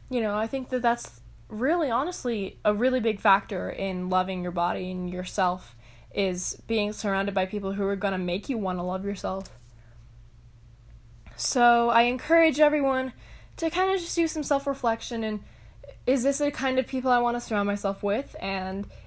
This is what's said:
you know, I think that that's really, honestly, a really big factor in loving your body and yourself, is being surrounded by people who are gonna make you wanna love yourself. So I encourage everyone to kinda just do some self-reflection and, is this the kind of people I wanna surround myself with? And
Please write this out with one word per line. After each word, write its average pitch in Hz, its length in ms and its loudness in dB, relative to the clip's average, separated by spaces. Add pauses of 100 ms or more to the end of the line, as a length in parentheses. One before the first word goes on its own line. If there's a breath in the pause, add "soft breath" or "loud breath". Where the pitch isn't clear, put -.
you 247 140 -2
know, 208 120 0
I 214 120 -2
think 262 240 -6
that 254 100 -2
that's 240 400 0 (280)
really, 269 420 0
honestly, 240 760 -2
a 208 80 4
really 247 280 2
big 214 200 0
factor 196 480 2
in 185 400 -4
loving 185 340 0
your 180 100 -4
body 180 380 -2
and 180 200 -6
yourself, 180 640 -4 (380 soft breath)
is 185 520 -2
being 214 260 0
surrounded 196 420 -2
by 190 120 2
people 196 260 -4
who 196 140 -2
are 196 100 0
gonna 196 220 -2
make 180 320 -4
you 233 80 -2
wanna 180 260 -2
love 185 180 -4
yourself. 190 420 -6 (1900 soft breath)
So 240 520 4
I 233 140 6
encourage 294 580 4
everyone 269 540 2 (420 loud breath)
to 330 140 -2
kinda 381 260 2
just 339 180 -4
do 330 140 2
some 311 140 -4
self-reflection 247 840 -2
and, 214 160 -4 (640 loud breath)
is 254 160 4
this 277 140 4
the 285 140 2
kind 262 280 -2
of 254 80 0
people 254 240 -2
I 247 80 6
wanna 240 220 0
surround 208 260 0
myself 202 360 -2
with? 208 380 -2
And 196 460 -4 (200 loud breath)